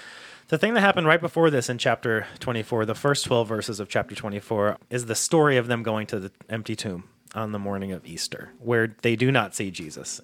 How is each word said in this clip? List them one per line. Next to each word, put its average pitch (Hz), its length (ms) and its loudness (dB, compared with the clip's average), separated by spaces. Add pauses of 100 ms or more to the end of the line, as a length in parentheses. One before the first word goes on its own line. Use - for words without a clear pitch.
(480)
the 160 80 2
thing 208 160 2
that 233 80 4
happened 190 260 4
right 160 140 6
before 165 300 4
this 131 180 2
in 123 80 -4
chapter 113 500 0 (120)
twenty-four, 113 480 -2
the 110 80 -2
first 143 320 0
twelve 117 220 2
verses 107 320 -4
of 98 100 -10
chapter 104 240 -2
twenty-four, 104 640 -2 (100)
is 120 160 -4
the 110 100 -4
story 147 440 4
of 117 80 2
them 117 160 -2
going 107 240 -2
to 110 120 -4
the 95 140 -8 (160)
empty 110 260 -6
tomb 92 300 -6 (300)
on 107 180 -6
the 104 60 -6
morning 98 340 -6
of 87 140 -10
Easter, - 520 -10
where 117 440 0
they 120 120 4
do 127 160 2
not 113 240 2
see 98 160 -4
Jesus 78 540 -12